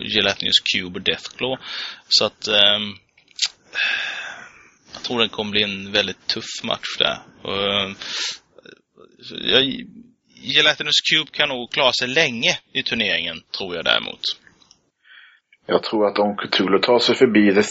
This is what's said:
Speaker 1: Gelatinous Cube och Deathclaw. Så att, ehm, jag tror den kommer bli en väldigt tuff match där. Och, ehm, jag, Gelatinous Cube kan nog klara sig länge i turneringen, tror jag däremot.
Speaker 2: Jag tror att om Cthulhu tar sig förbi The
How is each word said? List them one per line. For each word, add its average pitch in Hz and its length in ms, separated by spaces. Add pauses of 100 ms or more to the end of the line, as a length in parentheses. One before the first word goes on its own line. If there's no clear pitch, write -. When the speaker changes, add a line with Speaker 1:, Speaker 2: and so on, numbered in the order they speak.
(160)
Speaker 1:
Gelatinous 101 440 (140)
Cube 95 240
och 92 60
Deathclaw. 120 520 (520)
Så - 160
att, - 240
ehm, 104 460 (2000)
jag - 80
tror 123 180
den 110 80
kommer 107 220
bli 104 120
en 101 300
väldigt 101 340
tuff - 380
match - 340
där. 73 200 (240)
Och, 98 200 (100)
ehm, 98 220 (1400)
jag, - 320 (920)
Gelatinous 151 460 (120)
Cube 156 200
kan 147 160
nog 123 240
klara 131 200
sig 123 160
länge 143 500 (140)
i 131 100
turneringen, 85 580 (180)
tror 90 180
jag 80 80
däremot. 55 360 (1500)
Speaker 2:
Jag 87 160
tror 107 260
att 101 100
om 104 180
Cthulhu 98 420
tar 123 200
sig 120 160
förbi 104 400
The 104 160